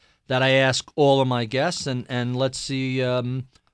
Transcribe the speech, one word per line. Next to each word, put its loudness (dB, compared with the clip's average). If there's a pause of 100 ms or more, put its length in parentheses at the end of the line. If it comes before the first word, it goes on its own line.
(280)
that 0
I 4
ask 2
all 6
of 2
my 0
guests, -4
and, -4
and -4
let's -2
see, -4
um, -4 (260)